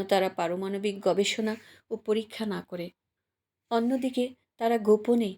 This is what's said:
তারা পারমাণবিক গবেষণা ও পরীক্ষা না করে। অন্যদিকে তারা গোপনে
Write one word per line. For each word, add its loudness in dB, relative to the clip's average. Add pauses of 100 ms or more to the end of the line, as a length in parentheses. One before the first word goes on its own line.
তারা 2
পারমাণবিক -4
গবেষণা 0 (360)
ও -8
পরীক্ষা -4
না -4
করে। -10 (840)
অন্যদিকে 0 (320)
তারা 2
গোপনে 4